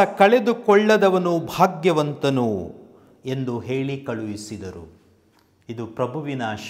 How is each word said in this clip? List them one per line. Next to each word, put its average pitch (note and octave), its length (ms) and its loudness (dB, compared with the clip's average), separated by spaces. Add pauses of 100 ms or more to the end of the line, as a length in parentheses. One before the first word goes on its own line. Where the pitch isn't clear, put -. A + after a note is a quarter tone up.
(180)
ಕಳೆದುಕೊಳ್ಳದವನು G3+ 1200 4
ಭಾಗ್ಯವಂತನು" D3 1300 0 (560)
ಎಂದು C3 320 -4
ಹೇಳಿ C3+ 420 -6
ಕಳುಹಿಸಿದರು. G2+ 1000 -10 (680)
ಇದು A#2 180 -10
ಪ್ರಭುವಿನ C3 560 -6 (280)